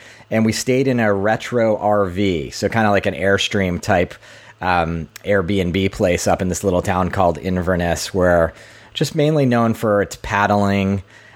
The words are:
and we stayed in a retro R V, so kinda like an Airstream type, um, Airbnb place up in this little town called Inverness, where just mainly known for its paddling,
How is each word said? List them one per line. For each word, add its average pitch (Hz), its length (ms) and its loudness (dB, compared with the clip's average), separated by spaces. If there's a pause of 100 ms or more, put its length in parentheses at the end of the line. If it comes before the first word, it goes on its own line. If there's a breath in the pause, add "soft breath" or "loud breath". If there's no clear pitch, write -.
(300 loud breath)
and 110 160 2
we 110 60 2
stayed 131 360 0
in 123 100 0
a 110 140 2
retro 110 640 0
R 104 300 2
V, 90 440 -2
so 101 200 -4
kinda 110 200 2
like 98 140 2
an 98 100 -2
Airstream 92 680 0
type, 90 320 0 (480 loud breath)
um, 82 480 -2 (140)
Airbnb 95 680 0
place 87 340 0
up 90 140 2
in 92 80 -2
this 90 160 -4
little 90 160 2
town 90 300 0
called 87 260 2
Inverness, 87 800 -2
where 87 400 2 (400 loud breath)
just - 200 -4
mainly 151 300 0
known 117 300 0
for 104 260 0
its 92 220 -4
paddling, 101 800 0 (340 loud breath)